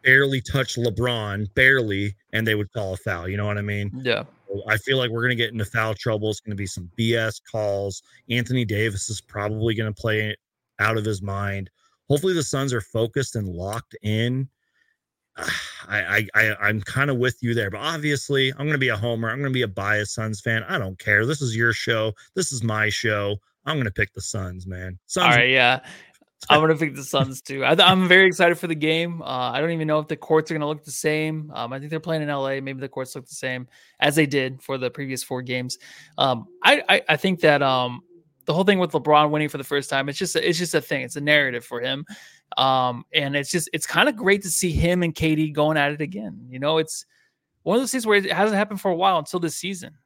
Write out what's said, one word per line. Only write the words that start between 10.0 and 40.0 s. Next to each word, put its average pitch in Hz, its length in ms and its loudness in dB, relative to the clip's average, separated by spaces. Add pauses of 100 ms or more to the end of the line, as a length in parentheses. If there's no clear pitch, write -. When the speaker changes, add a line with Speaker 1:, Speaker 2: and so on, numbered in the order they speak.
Speaker 1:
out 110 160 2
of 107 80 -2
his 104 180 -2
mind. 98 480 -6 (380)
Hopefully 180 260 2
the 160 100 0
Suns 135 280 -4
are 120 80 -2
focused 113 560 -4
and 101 140 -4
locked 95 540 -8
in. 120 440 -2 (880)
<sighs> - 20 -14 (520)
I, 101 460 0
I, 107 60 4
I, 107 200 2
I'm 104 200 0
kinda 135 320 0
with 123 280 0
you 117 120 0
there, 110 160 0
but 98 100 -8
obviously 143 760 0
I'm 143 140 -6
gonna 151 100 0
be 131 120 2
a 110 80 0
homer. 113 320 -2
I'm 127 100 -6
gonna 139 120 -2
be 127 120 0
a 110 40 0
biased 101 460 -2
Suns 110 260 -4
fan. 113 240 0
I - 140 -4
don't 95 200 -6
care. 107 280 4
This 147 160 -2
is 117 140 -2
your 117 180 4
show. 110 400 0 (220)
This 180 180 -2
is 117 100 -6
my 107 260 0
show. 104 460 -2 (300)
I'm 151 120 -2
gonna 117 140 -2
pick - 220 -2
the 101 80 -12
Suns, 92 440 -8
man. 92 320 -10 (100)
Suns. 180 180 0
Speaker 2:
All 143 120 8
right, 123 120 4
yeah. 127 360 4
Speaker 1:
<laughs> - 640 -20
Speaker 2:
I'm 151 120 8
gonna 160 140 4
pick 147 200 -4
the 139 80 -12
Suns 135 380 -2
too. 135 240 -6
I, 135 60 4
I'm 185 360 6
very 185 200 10
excited 170 320 4
for 175 80 -6
the 165 80 -2
game. 165 460 0
Uh, 127 300 -2
I 131 80 -2
don't 160 120 0
even 160 160 -2
know 151 120 2
if 151 80 -6
the 156 80 -4
courts 156 360 2
are - 20 -4
gonna 151 140 -2
look 151 160 -6
the 139 80 -16
same. 156 640 -2
Um, 117 200 -6
I 135 60 -10
think 147 100 -14
they're 160 100 -6
playing 160 220 -4
in 147 80 -4
L 139 180 -2
A. 135 140 -4
Maybe 135 180 -10
the 135 80 -8
courts 131 280 -10
look 127 120 -14
the - 80 -18
same 127 320 -6 (320)
as 143 160 4
they 156 120 6
did 131 340 -2
for 135 160 -6
the 123 120 -2
previous 131 340 -8
four 127 180 -6
games. 123 380 -6 (380)
Um, 139 300 0 (160)
I, 262 240 6
I, 196 220 6
I 156 80 4
think 185 240 0
that, 147 220 8
um, 127 380 2 (440)
the - 80 -2
whole 180 100 2
thing 190 160 6
with 175 120 0
LeBron 151 380 6
winning 151 200 0
for - 80 -8
the 135 60 -6
first 143 260 -2
time, 139 180 0